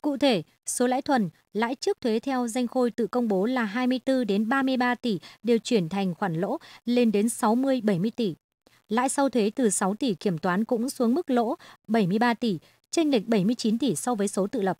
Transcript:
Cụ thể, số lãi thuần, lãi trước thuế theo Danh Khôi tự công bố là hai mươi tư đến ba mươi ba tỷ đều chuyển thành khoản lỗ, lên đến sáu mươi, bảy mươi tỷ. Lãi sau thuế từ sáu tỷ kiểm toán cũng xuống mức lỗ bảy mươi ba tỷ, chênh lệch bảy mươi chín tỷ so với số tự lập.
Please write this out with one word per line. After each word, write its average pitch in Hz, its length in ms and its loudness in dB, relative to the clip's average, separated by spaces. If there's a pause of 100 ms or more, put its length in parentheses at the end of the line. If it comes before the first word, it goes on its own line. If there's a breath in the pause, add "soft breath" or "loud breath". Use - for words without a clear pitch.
Cụ 285 160 -2
thể, 233 260 2 (240 soft breath)
số - 200 0
lãi 254 160 0
thuần, 233 280 2 (220 soft breath)
lãi 233 220 -2
trước - 260 -4
thuế 226 200 0
theo 254 280 -2
Danh 247 180 -2
Khôi 247 240 0
tự 226 160 -2
công 240 220 -2
bố 196 180 2
là 247 180 0
hai 226 220 -2
mươi 254 180 0
tư 262 200 0
đến 214 240 0
ba 269 140 0
mươi 262 140 0
ba 247 180 0
tỷ 226 260 -4 (220 loud breath)
đều 226 160 2
chuyển 202 300 0
thành 190 260 -2
khoản 175 200 -4
lỗ, 202 240 -2 (260 loud breath)
lên 240 280 2
đến 208 160 2
sáu 226 260 0
mươi, 262 300 0
bảy 202 140 2
mươi 208 180 0
tỷ. 196 180 -2 (540 soft breath)
Lãi 247 200 0
sau 277 200 2
thuế 220 260 2
từ 240 160 2
sáu 190 240 0
tỷ 226 200 -2
kiểm 170 240 -2
toán 185 260 0
cũng 247 260 -2
xuống 240 240 0
mức 349 160 -2
lỗ 240 240 2 (340 loud breath)
bảy 220 180 2
mươi 190 120 0
ba 233 160 2
tỷ, 214 240 -2 (320 soft breath)
chênh 320 200 2
lệch 226 160 2
bảy 220 180 2
mươi 233 100 2
chín 226 240 -2
tỷ 220 180 0
so 247 180 -4
với 202 140 -2
số 196 180 -2
tự 214 160 -4
lập. 185 180 -2